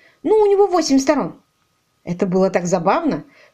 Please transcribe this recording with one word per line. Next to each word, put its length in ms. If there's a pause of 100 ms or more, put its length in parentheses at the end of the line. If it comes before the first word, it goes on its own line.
(240)
«Ну, 140
у 80
него 220
восемь 320
сторон». 420 (640)
Это 200
было 240
так 160
забавно, 580 (300)